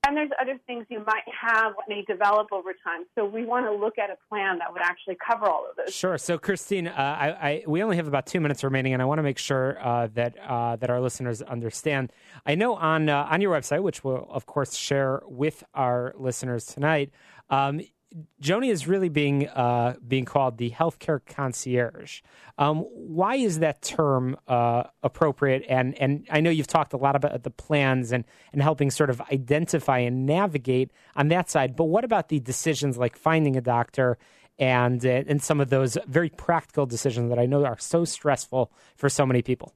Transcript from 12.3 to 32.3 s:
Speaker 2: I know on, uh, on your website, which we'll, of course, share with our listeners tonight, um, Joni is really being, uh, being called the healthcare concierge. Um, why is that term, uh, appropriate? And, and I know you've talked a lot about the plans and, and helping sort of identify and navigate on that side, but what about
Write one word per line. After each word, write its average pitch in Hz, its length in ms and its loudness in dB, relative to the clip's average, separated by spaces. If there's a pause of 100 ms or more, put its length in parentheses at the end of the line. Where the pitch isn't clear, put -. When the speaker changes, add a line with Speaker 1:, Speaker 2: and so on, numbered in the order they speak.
Speaker 2:
I 147 120 0
know 226 180 2
on, 160 340 2
uh, 143 220 2
on 160 100 2
your 196 140 2
website, 147 280 -2
which 180 200 -4
we'll, 127 280 -4
of - 160 -8
course, - 280 -4
share 139 520 -2
with 143 360 -4 (120)
our 123 440 -2
listeners 127 460 -4
tonight, 143 480 0 (380)
um, 139 320 0 (600)
Joni 226 300 2
is 151 160 -2
really 190 200 2
being, 143 380 2
uh, 120 480 0 (140)
being 131 160 0
called 127 340 0
the 120 140 -4
healthcare 160 520 -2
concierge. 123 1000 -4 (360)
Um, 151 200 2
why 185 580 -2
is 202 240 0
that 156 220 0
term, 131 540 2 (120)
uh, 120 340 4 (220)
appropriate? 139 640 2
And, 127 280 2
and 139 320 0
I 151 120 0
know 165 100 4
you've 156 160 0
talked - 260 0
a 143 40 -4
lot 139 180 2
about 143 300 0
the - 60 -6
plans 131 600 0
and, 120 140 0 (280)
and 143 80 0
helping 143 300 2
sort 143 200 2
of 120 100 -2 (120)
identify 143 680 2
and 123 280 0
navigate 139 640 0 (240)
on 143 140 2
that 175 220 0
side, 131 260 0
but 165 80 2
what 185 200 2
about 220 260 0